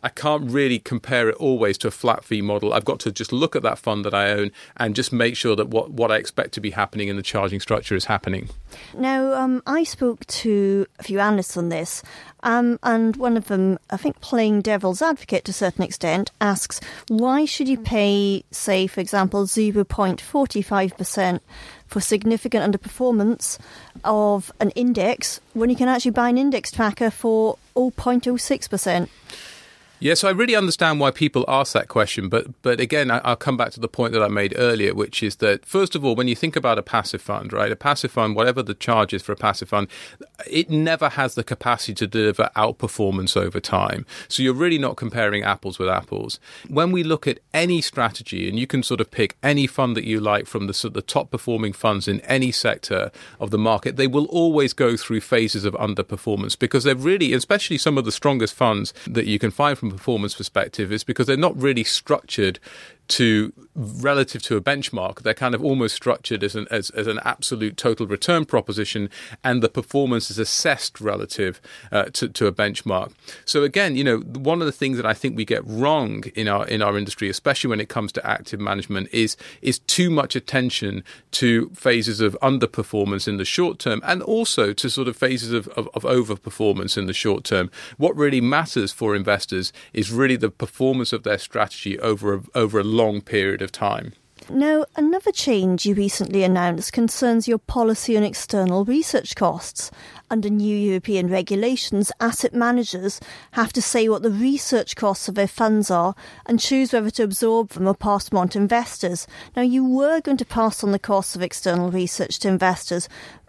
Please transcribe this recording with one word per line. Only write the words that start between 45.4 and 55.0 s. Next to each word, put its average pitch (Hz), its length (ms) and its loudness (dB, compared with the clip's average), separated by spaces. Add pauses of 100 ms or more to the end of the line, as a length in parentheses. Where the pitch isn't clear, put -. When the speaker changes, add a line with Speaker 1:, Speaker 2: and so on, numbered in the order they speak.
Speaker 1:
apples 95 340 -2
with 92 100 0
apples. 95 520 -4 (280)
When 165 240 2
we 180 120 2
look 156 240 0
at 135 100 -2 (160)
any 170 260 2
strategy, 107 680 -4
and 101 80 -4
you 123 80 0
can 131 160 0
sort 120 200 -2
of - 100 -2
pick - 320 -2
any 143 240 2
fund 123 280 0
that 113 100 -4
you 110 140 0
like 104 280 0
from 101 180 -4
the, 98 80 -4
sort - 160 -4
of - 60 -10
the 98 80 -4
top 131 260 -2
performing 110 440 -2
funds 101 340 0
in 101 140 -2
any 131 300 0
sector 104 600 -2 (280)
of 104 120 -4
the 104 80 2
market, 113 380 0
they 135 100 2
will 143 180 2
always 160 480 2
go 120 240 2
through 110 240 -2